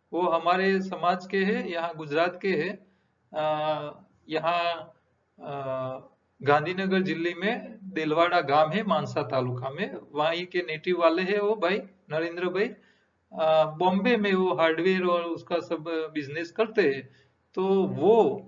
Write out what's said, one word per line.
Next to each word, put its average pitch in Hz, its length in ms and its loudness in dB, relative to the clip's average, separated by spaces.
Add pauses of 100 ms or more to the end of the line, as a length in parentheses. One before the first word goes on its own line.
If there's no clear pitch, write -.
(120)
वो 165 100 0
हमारे 185 600 2
समाज 185 440 -2
के 196 180 0
है, 196 260 -2
यहाँ 165 260 -4
गुजरात 160 460 -2
के 202 60 -2
है। 185 380 -2 (480)
अ, 156 100 -2 (840)
यहाँ, 165 680 -2 (460)
अ, 160 120 -12 (880)
गांधीनगर 180 600 2
जिले 170 320 -2
में 196 480 -6
देलवाड़ा 165 580 2
गांव 147 300 2
है, 196 120 -2
मानसा 156 400 -2
तालुका 127 480 -4
में, 202 240 -8 (180)
वहीं 165 340 -2
के 175 120 -4
नेटिव 170 420 -2
वाले 165 220 4
हैं 196 160 0
वो 208 180 0
भाई, 185 220 0 (320)
नरेंद्र 170 380 -4
भाई। 185 200 -2 (640)
अ, 156 460 4
बॉम्बे 196 380 4
में 202 180 2
वो 185 200 2
हार्डवेयर 170 500 2
और 175 180 2
उसका 170 360 -4
सब 160 560 -6
business 151 360 -6
करते 220 320 0
हैं। 139 260 0 (460)
तो 190 100 -2 (220)
वो, 156 600 4